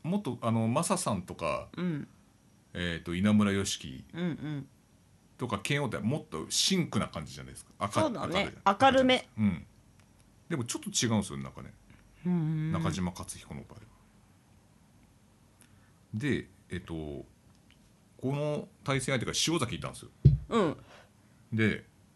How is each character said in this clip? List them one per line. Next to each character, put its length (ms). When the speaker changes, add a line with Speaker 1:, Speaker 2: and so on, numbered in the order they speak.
Speaker 1:
も 160
っ 40
と、 180
あ 100
の、 180
マ 160
サ 120
さ 160
ん 100
と 120
か、 420
Speaker 2:
う 60
ん。 260
Speaker 1:
え 240
ー 60
と、 120
稲 180
村 200
良 120
樹 400
Speaker 2:
う 20
ん、 60
う 40
ん。 420
Speaker 1:
と 120
か、 140
拳 200
王 60
っ 20
て 80
も 200
っ 80
と 240
シ 260
ン 120
ク 100
な 100
感 180
じ 80
じ 60
ゃ 40
な 60
い 20
で 60
す 80
か。 120
赤、 220
Speaker 2:
そ 80
う 40
だ 140
ね。 280
Speaker 1:
赤 260
じ 60
ゃ 20
な 0
い。 0
Speaker 2:
明 0
る 60
め。 240
Speaker 1:
う 40
ん。 240
で 80
も 80
ち 120
ょ 40
っ 20
と 60
違 220
う 80
ん 20
で 60
す 60
よ、 60
な 120
ん 20
か 100
ね。 100
Speaker 2:
う 40
ん、 20
う 40
ん。 360
Speaker 1:
中 180
島 200
勝 180
彦 260
の 80
場 120
合 60
は。 40
で、 340
え 60
っ 40
と、 140
こ 320
の 440
対 180
戦 180
相 20
手 60
が 60
塩 140
崎 160
い 40
た 80
ん 40
で 60
す 60
よ。 60
Speaker 2:
う 120
ん。 160
Speaker 1:
で、 320